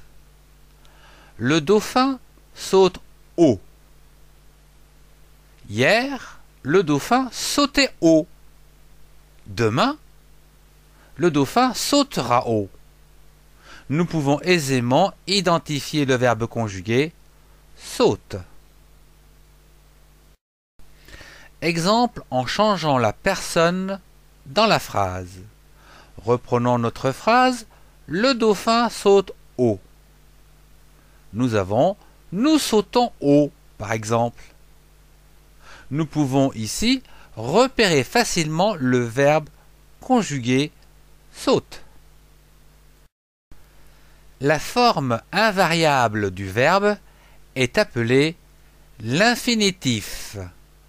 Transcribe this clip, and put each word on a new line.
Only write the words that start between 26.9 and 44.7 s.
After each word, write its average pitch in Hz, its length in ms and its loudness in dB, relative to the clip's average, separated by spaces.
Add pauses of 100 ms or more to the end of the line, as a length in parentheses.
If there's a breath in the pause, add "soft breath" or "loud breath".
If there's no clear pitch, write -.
phrase, 247 560 0 (400 soft breath)
le 214 280 0
dauphin 226 540 0
saute 196 440 2 (260)
haut. 110 220 0 (1500 soft breath)
Nous 117 200 -2
avons 110 420 0 (360 soft breath)
nous 277 260 2
sautons 233 640 0
haut, 143 300 4 (280)
par 104 140 -8
exemple. 113 500 -2 (1500 loud breath)
Nous 151 160 -4
pouvons 135 460 0
ici 214 500 -4 (340 soft breath)
repérer 170 680 0
facilement 170 720 0
le 127 240 0
verbe 139 500 0 (520)
conjugué 143 720 0 (640)
saute. - 480 -2 (2500 soft breath)
La 147 180 2
forme 151 720 0